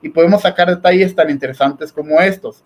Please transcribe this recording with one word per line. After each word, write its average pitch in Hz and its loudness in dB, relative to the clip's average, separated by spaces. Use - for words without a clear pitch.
y - -12
podemos 175 2
sacar 175 0
detalles 180 0
tan 156 0
interesantes 139 -4
como 151 -2
estos. 185 -4